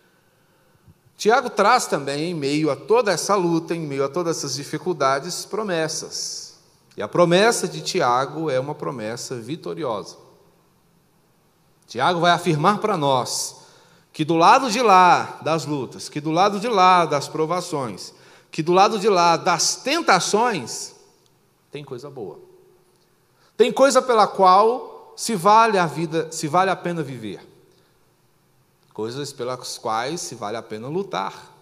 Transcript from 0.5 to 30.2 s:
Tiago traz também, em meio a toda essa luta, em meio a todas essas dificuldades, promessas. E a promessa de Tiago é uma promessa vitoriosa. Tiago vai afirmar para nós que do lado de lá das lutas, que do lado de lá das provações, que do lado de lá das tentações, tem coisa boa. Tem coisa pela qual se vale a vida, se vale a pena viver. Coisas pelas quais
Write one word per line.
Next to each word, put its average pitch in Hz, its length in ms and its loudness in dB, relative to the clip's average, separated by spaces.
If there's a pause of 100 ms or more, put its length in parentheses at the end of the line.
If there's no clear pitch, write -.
Tiago 247 340 2
traz 220 360 2
também, 147 460 -4
em - 20 -6
meio 147 360 -2
a 131 60 0
toda 202 340 0
essa 190 260 0
luta, 170 380 -2
em 165 140 -8
meio 139 160 -4
a 139 60 -2
todas 170 260 -4
essas 135 200 -8
dificuldades, 143 880 -4
promessas. - 1120 -6 (420)
E - 40 -6
a 107 60 -6
promessa 185 600 4
de 156 100 -12
Tiago 147 680 -2
é 127 100 0
uma 143 160 -6
promessa 127 600 -8
vitoriosa. 120 840 -10 (1700)
Tiago 160 320 -2
vai 175 120 4
afirmar 170 480 2
para 208 180 -2
nós 135 600 -2 (540)
que 156 140 -4
do 165 100 0
lado 226 340 6
de 220 120 -2
lá 180 640 6
das 147 220 -2
lutas, 143 440 -8
que 151 100 -10
do 151 120 -6
lado 196 280 2
de 208 80 -6
lá 185 380 6
das 143 220 -2
provações, 151 840 -6 (380)
que 160 120 -4
do 175 100 0
lado 214 240 6
de 196 100 -2
lá 175 300 4
das 160 380 0
tentações, 220 1200 -2 (760)
tem 147 120 -14
coisa 131 260 -14
boa. 104 300 -14 (1160)
Tem 233 160 2
coisa 262 300 4
pela 226 260 4
qual 202 880 2
se - 200 -6
vale 208 420 4
a 180 80 2
vida, 160 460 -4
se - 160 -6
vale 185 240 2
a 165 40 -2
pena 175 280 -6
viver. 110 440 -12 (1500)
Coisas 131 400 -10
pelas 123 440 -10
quais 120 440 -6